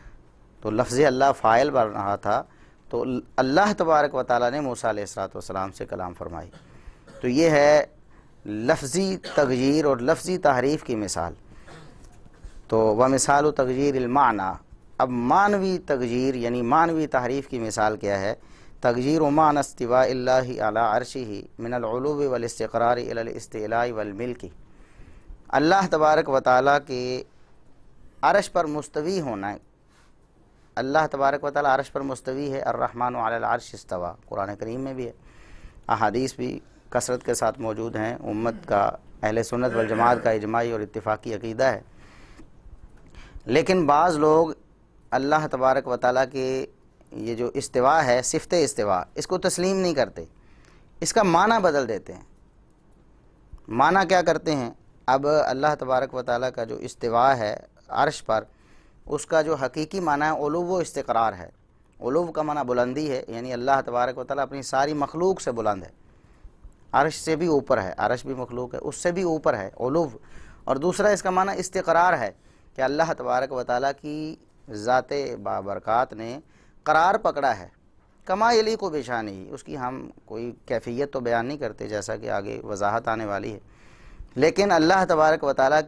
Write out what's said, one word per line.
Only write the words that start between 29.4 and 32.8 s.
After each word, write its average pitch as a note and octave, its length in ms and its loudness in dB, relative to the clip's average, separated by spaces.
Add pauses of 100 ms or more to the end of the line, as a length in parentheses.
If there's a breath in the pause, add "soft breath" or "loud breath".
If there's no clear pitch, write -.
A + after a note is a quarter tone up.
ہے۔ - 40 -10 (1200 soft breath)
اللہ C3+ 240 0 (120)
تبارک C#3 340 0
و C#3+ 60 -4
تعالیٰ C#3 280 2
عرش C#3 140 -6
پر C#3 80 -4
مستوی C3+ 520 -6
ہے، C#3 80 -4
الرحمن B2 560 -2